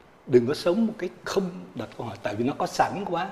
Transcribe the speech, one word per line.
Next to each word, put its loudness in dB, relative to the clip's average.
Đừng 6
có 2
sống 2
một -2
cái -6
không 0
đặt -8
câu -6
hỏi, -8
tại -4
vì 0
nó 0
có -2
sẵn 0
quá, -2